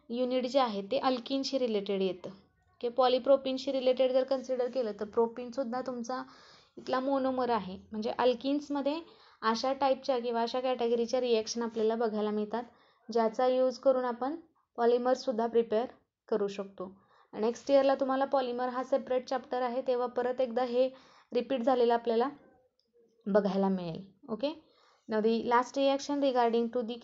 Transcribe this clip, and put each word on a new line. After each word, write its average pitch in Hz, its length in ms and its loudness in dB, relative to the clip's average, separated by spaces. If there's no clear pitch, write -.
युनिट 247 380 -2
जे 262 140 2
आहे 214 220 0
ते 247 160 -2
अल्किनशी 269 600 -2
रिलेटेड 202 440 0
येतं. 185 260 -4
ओके, - 600 -12
पॉलिप्रोपिनशी 262 840 2
रिलेटेड 254 400 2
जर 254 120 4
कन्सिडर 254 460 -2
केलं 233 220 -2
तर 202 120 -6
प्रोपिनसुद्धा 233 760 -2
तुमचा 254 420 -6
इथला 254 240 -2
मोनोमर 262 500 0
आहे. 190 280 -2
म्हणजे 214 200 -4
अल्किन्समध्ये 285 920 0
अशा 226 300 0
टाईपच्या 269 460 0
किंवा 233 240 -2
अशा 233 180 -2
कॅटेगरीच्या 240 600 0
रिॲक्शन 233 420 0
आपल्याला 226 320 0
बघायला 214 360 0
मिळतात, 214 320 -4
ज्याचा 226 340 2
यूज 254 320 2
करून 254 260 4
आपण 254 320 -4
पॉलिमरसुद्धा 240 680 2
प्रिपेअर 233 400 2
करू 202 200 0
शकतो. 196 440 -10
नेक्स्ट 233 380 -2
इयरला 277 240 6
तुम्हाला 269 300 0
पॉलिमर 254 440 0
हा 254 160 -4
सेपरेट 254 440 -2
चॅप्टर 247 340 -4
आहे, 247 200 -2
तेव्हा 247 240 0
परत 247 340 -4
एकदा 247 220 0
हे 254 260 2
रिपीट 240 280 0
झालेलं 240 320 4
आपल्याला 233 340 0
बघायला 196 420 2
मिळेल. 185 360 -4
ओके, 269 380 -6
now 220 100 0
the 226 240 2
last 240 340 2
reaction 277 440 0
regarding 233 480 2
to 247 120 -2
the 240 220 -6